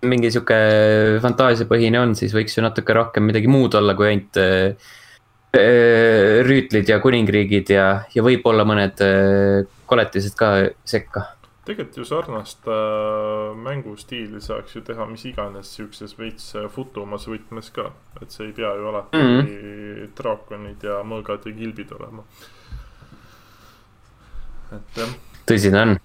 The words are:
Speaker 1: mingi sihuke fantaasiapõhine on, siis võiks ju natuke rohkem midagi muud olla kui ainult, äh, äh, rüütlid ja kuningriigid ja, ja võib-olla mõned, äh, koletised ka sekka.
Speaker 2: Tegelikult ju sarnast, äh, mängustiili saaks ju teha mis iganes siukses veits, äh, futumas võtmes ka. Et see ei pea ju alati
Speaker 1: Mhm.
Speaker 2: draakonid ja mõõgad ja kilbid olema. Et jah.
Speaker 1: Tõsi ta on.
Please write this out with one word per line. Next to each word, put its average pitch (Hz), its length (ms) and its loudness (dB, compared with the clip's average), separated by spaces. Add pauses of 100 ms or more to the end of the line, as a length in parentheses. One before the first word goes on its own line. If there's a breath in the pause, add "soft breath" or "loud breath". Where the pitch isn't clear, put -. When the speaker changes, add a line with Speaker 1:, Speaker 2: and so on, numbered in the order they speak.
Speaker 1:
mingi 120 260 2
sihuke 113 280 2 (600)
fantaasiapõhine 117 800 2
on, 120 160 2
siis 104 160 -4
võiks 107 240 -2
ju 113 80 0
natuke 110 300 0
rohkem 113 320 0
midagi 110 240 2
muud 131 260 4
olla 101 220 4
kui 104 100 4
ainult, 104 300 -2
äh, 95 400 2 (800 loud breath)
äh, 113 880 6
rüütlid 127 420 2
ja 107 140 4
kuningriigid 104 720 2
ja, 98 160 4 (240)
ja 113 100 0
võib-olla 113 460 4
mõned, 101 320 0
äh, 98 640 2 (240)
koletised 101 480 0
ka 107 160 2 (320)
sekka. - 400 -6 (440)
Speaker 2:
Tegelikult - 300 -12
ju 123 80 -12
sarnast, 135 580 -8
äh, 107 880 -4
mängustiili 113 880 -12
saaks 107 320 -12
ju 117 80 -14
teha 113 240 -10
mis 110 240 -16
iganes 101 460 -12
siukses 104 420 -18
veits, 113 380 -14
äh, 104 160 -10
futumas 104 580 -14
võtmes 113 400 -14
ka. 107 220 -12 (320)
Et - 80 -20
see 107 160 -16
ei 104 60 -16
pea 107 200 -6
ju 104 160 -8
alati 104 280 -8
Speaker 1:
Mhm. 104 1000 -2
Speaker 2:
draakonid 104 640 -10
ja 101 220 -8
mõõgad 107 420 -10
ja 110 80 -14
kilbid 110 460 -14
olema. 110 240 -18 (2500 soft breath)
Et - 240 -16
jah. 117 160 -8 (320)
Speaker 1:
Tõsi 101 260 2
ta 101 100 4
on. 110 240 2